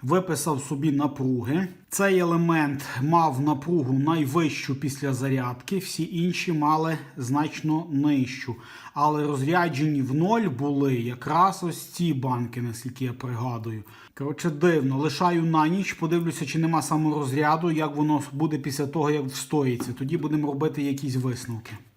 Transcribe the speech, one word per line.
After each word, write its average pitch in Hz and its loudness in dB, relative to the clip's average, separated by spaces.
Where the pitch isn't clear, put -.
виписав 156 0
собі 147 -2
напруги. 139 0
Цей 196 2
елемент 165 2
мав 156 4
напругу 143 2
найвищу 147 0
після 139 -4
зарядки, 127 -2
всі 175 -6
інші 180 -2
мали 156 2
значно 151 0
нижчу. 139 0
Але 147 2
розряджені 147 2
в 127 -2
ноль 196 4
були 139 0
якраз 143 2
ось 160 -6
ці 170 0
банки, 123 -2
наскільки 123 -6
я 123 -4
пригадую. 117 -6
Коротше, 147 -4
дивно. 147 2
Лишаю 165 2
на 160 4
ніч, 180 0
подивлюся, 165 0
чи 160 -2
нема 160 2
саморозряду, 151 2
як 151 0
воно 151 2
буде 151 0
після 139 -2
того, 147 0
як 147 0
встоїться. 127 0
Тоді 139 -2
будемо 147 0
робити 143 -2
якісь 135 -2
висновки. 120 -4